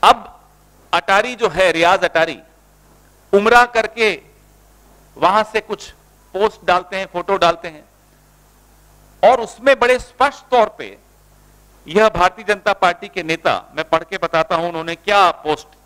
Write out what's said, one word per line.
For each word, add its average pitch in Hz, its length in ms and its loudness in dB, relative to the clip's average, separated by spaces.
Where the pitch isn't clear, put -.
अब 220 380 2
अटारी 208 420 0
जो 220 140 -2
है, 175 240 2
रियाज 175 320 2
अटारी, 160 340 -2
उमरा 226 320 4
करके 220 580 -4
वहां 190 280 0
से 214 160 -6
कुछ - 300 -14
post 202 320 -4
डालते 185 320 -2
हैं, 190 100 -10
photo 175 300 -4
डालते 170 320 -2
हैं 156 160 -20
और 247 100 0
उसमें 240 380 -2
बड़े 247 200 2
स्पष्ट - 460 -4
तौर 226 240 0
पे 101 300 -18
यह 208 200 2
भारतीय 185 360 -2
जनता 202 280 -2
पार्टी 185 360 -2
के 190 140 -10
नेता, 160 420 -2
मैं 156 120 -8
पढ़ 165 160 -2
के 190 140 -10
बताता 165 380 -2
हूं 170 120 -4
उन्होंने 170 260 -10
क्या 196 360 2
post 151 380 -8